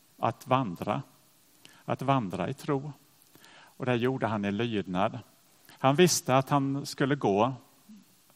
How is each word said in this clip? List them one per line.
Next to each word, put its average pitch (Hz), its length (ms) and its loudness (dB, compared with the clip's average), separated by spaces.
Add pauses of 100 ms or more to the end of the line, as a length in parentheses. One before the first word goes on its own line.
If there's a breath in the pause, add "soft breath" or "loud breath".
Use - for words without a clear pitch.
(200)
att - 280 -4
vandra. 123 540 -2 (840 loud breath)
Att 120 160 -4
vandra 107 480 -2
i 131 40 -6
tro. 143 380 -6 (840 loud breath)
Och 135 80 -10
det 123 100 2
gjorde 120 320 -2
han 104 180 -2
i 101 60 -2
lydnad. 101 680 -2 (500 loud breath)
Han - 260 2
visste 143 420 4
att 135 120 2
han 139 360 0
skulle 139 300 -2
gå. 117 380 2 (840)